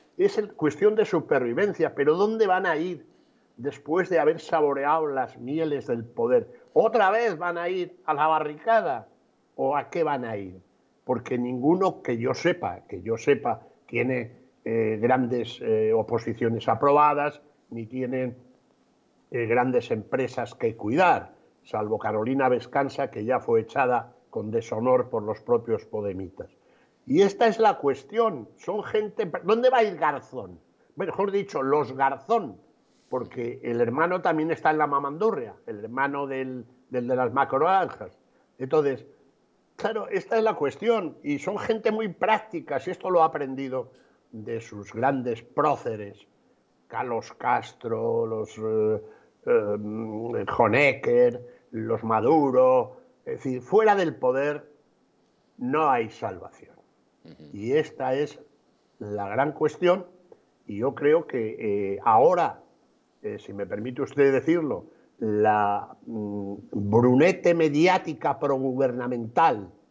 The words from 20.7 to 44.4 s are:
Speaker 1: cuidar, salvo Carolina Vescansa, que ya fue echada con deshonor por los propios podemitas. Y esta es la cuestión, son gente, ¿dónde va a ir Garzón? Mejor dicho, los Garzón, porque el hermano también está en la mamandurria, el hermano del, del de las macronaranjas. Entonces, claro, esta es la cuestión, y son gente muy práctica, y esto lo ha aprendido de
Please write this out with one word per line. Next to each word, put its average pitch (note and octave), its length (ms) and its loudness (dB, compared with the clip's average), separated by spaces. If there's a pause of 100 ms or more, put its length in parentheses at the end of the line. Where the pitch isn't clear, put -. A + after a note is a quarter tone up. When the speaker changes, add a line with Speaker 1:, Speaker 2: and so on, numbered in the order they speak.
Speaker 1:
cuidar, C3+ 580 2 (300)
salvo G#2+ 340 -4
Carolina A2+ 500 0
Vescansa, B2+ 640 -2
que A2 160 -8
ya A#2+ 140 0
fue A2+ 220 2
echada B2 520 -2 (160)
con G#2+ 220 -8
deshonor A#2+ 580 0
por A2 140 -4
los G#2+ 180 -6
propios A#2 440 0
podemitas. F#2+ 640 -8 (580)
Y D3+ 140 4
esta G3+ 260 4
es G#3+ 120 0
la G#3+ 180 4
cuestión, D#3 800 -2
son G3+ 260 -6
gente, G#3 480 -4 (120)
¿dónde A3+ 260 2
va B3+ 100 4
a A3+ 40 4
ir G3 120 -2
Garzón? C3 640 -6 (360)
Mejor G3 360 -2
dicho, F#3+ 320 -2
los C3+ 300 0
Garzón, C3+ 640 0 (520)
porque A#2+ 540 -6
el A#2+ 180 0
hermano D#3+ 400 0
también D#3+ 300 0
está D#3 180 0
en D#3 80 2
la D3+ 100 2
mamandurria, C#3+ 680 -4 (100)
el G#2+ 180 -12
hermano C#3 440 -4
del, C3 380 -8 (240)
del B2 180 -4
de B2+ 80 0
las B2 180 0
macronaranjas. C#3 840 0 (400)
Entonces, C3+ 460 0 (680)
claro, G#3+ 340 -4
esta G3+ 280 -2
es A3 60 2
la A3 120 2
cuestión, F3 680 -2
y C#3+ 160 -4
son G#3 180 -6
gente A3 340 -2
muy A3 180 -2
práctica, F3 760 -2
y F#3 60 -8
esto F#3 180 -6
lo F3 140 6
ha - 20 6
aprendido C3+ 640 -4 (400)
de A2+ 300 -8